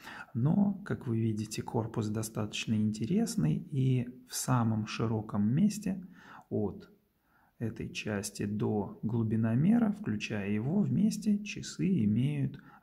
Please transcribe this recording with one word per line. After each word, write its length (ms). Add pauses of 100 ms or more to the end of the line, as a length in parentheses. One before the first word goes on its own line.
(340)
Но, 520
как 220
вы 120
видите, 420
корпус 460
достаточно 680
интересный, 800
и 520 (220)
в 40
самом 540
широком 680
месте 480 (480)
от 400 (680)
этой 300
части 560
до 560
глубиномера, 880
включая 600
его 300
вместе, 600
часы 600
имеют 560 (240)